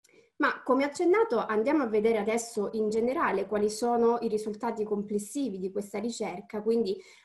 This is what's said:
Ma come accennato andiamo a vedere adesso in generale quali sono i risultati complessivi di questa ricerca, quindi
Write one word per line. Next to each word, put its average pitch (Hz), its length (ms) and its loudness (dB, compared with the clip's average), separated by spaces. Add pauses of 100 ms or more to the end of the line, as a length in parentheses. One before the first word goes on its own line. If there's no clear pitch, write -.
(400)
Ma - 220 2
come 262 220 2
accennato 349 560 2
andiamo 226 420 2
a 240 60 0
vedere 214 320 2
adesso 214 540 -2
in 214 160 0
generale 226 580 0
quali 208 240 0
sono 233 500 2
i 226 60 0
risultati 214 560 -2
complessivi 208 760 -4
di 190 140 -6
questa 202 260 -6
ricerca, 208 640 -6
quindi 214 340 0 (300)